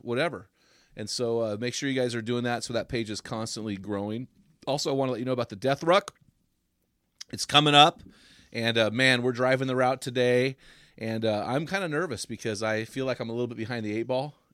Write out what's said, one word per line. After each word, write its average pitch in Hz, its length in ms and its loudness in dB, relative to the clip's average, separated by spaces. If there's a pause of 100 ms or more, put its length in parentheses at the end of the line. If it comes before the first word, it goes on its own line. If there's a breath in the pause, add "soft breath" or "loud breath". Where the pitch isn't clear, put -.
whatever. 123 480 -4 (460 soft breath)
And 107 140 -10
so, 117 320 0
uh, 107 180 -2
make 123 140 -4
sure 143 160 -4
you 131 120 0
guys 123 140 0
are 117 60 -2
doing 120 240 -2
that 120 180 -2
so - 100 -10
that 110 140 -2
page 113 220 -4
is 104 120 -6
constantly 110 540 -6
growing. 104 520 -6 (380)
Also, 139 240 -2
I 139 40 0
wanna 135 180 0
let 113 80 -4
you 123 60 -4
know 127 80 0
about 120 160 -2
the 107 80 -10
Death 135 260 0
Ruck. 180 300 4 (1160)
It's - 140 -4
coming 147 300 4
up. 151 260 8 (500 loud breath)
And, 117 260 0
uh, 110 140 4
man, 127 300 4
we're 127 100 2
driving 127 360 2
the 131 80 -2
route 131 260 2
today. 123 540 2 (420 loud breath)
And, 113 260 -4
uh, 107 240 0
I'm 135 200 -2
kinda 190 200 -4
nervous 151 380 -4
because 107 380 -6
I 110 220 0
feel 131 200 -6
like 127 140 -4
I'm 117 100 -6
a 113 40 -6
little 120 140 -2
bit 117 100 -10
behind 113 280 -6
the 104 100 -4
eight 117 120 -2
ball. 131 280 -4 (180)